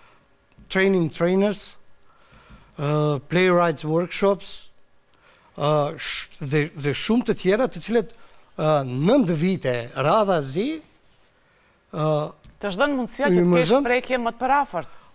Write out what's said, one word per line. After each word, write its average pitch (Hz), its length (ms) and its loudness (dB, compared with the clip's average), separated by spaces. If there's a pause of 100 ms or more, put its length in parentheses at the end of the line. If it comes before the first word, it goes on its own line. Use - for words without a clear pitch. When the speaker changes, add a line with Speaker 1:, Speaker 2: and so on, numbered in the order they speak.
(680)
Speaker 1:
Training 190 420 2
Trainers, 190 680 0 (960)
e, 151 460 0 (100)
Playwright 175 560 2
Workshops, 180 680 0 (1040)
e, 147 140 0 (280)
sh-, - 300 -6 (100)
dhe, 151 320 0
dhe 143 200 -6
shumë 220 340 0
të 214 100 -2
tjera, 214 340 0
të 170 140 -12
cilat, 214 300 -2 (460)
e, - 40 -6 (200)
nënt 165 480 2
vite 143 600 -2
radha 180 500 2
zi, 151 260 -4 (1200)
e, 156 140 -2 (560)
Speaker 2:
Të 202 80 -4
zhdon 269 260 0
mundësia 254 300 -4
që 285 60 2
Speaker 1:
i - 20 4
Speaker 2:
të 175 80 4
kesh 175 120 4
Speaker 1:
mërzon 175 300 4
Speaker 2:
prekje 254 340 -2
më 233 140 -4
të 233 60 -14
parafort. 254 500 -2 (260)